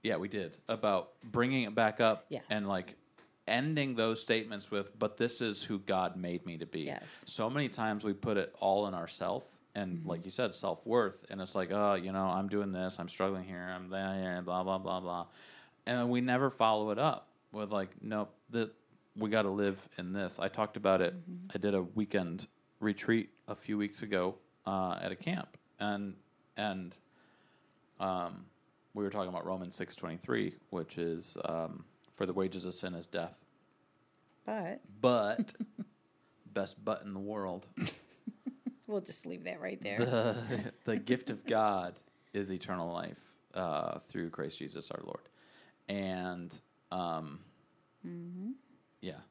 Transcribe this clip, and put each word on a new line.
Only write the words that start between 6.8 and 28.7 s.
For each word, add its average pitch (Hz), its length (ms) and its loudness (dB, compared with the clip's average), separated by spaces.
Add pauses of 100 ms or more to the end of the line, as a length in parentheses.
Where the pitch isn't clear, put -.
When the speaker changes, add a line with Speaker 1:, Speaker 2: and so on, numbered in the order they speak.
Speaker 2:
Yes. - 440 -8
Speaker 1:
So 113 220 -2
many 135 220 0
times 107 340 0
we 104 80 2
put 101 240 2
it 92 220 0
all 98 300 4
in 92 60 -2
ourself, 90 520 -2 (280)
and 92 260 -2
Speaker 2:
Mm-hmm. 82 80 -4
Speaker 1:
like 87 180 -2
you 95 40 -8
said, 113 240 0
self-worth, 101 760 2
and 98 100 -6
it's 92 140 -6
like, 92 160 0
"Oh, 101 240 4
you 95 180 -2
know, 95 140 2
I'm 95 220 2
doing 101 240 2
this, 92 260 -2
I'm 87 100 -4
struggling 95 360 0
here, 92 180 -8 (120)
I'm 92 140 -8
there, 95 540 -2
blah, 90 220 0
blah, 95 140 2
blah, 92 220 -2
blah." 87 260 -4 (600)
And 120 240 2
we 123 100 4
never 127 300 4
follow 107 400 6
it 104 80 0
up 147 300 2 (240)
with, 104 180 -4
like, 98 200 0 (120)
"Nope, 107 320 -2 (160)
that 113 240 0 (420)
we 107 140 0
gotta 104 200 4
live 98 360 2 (120)
in 90 160 -4
this." 95 240 -2
I 95 100 0
talked - 300 0
about 95 240 8
it. 87 120 4
Speaker 2:
Mm-hmm. 90 400 -10
Speaker 1:
I 98 40 -2
did 98 160 2
a 95 80 4
weekend 95 640 0 (320)
retreat 107 500 2 (160)
a 104 80 -6
few 107 240 -4
weeks 104 240 -2
ago, 95 340 2 (300)
uh, 92 360 0
at 92 100 -4
a - 40 -6
camp, - 420 -6 (200)
and, 101 380 -4 (400)
and, 95 380 -4 (1080)
um, 92 460 -2 (480)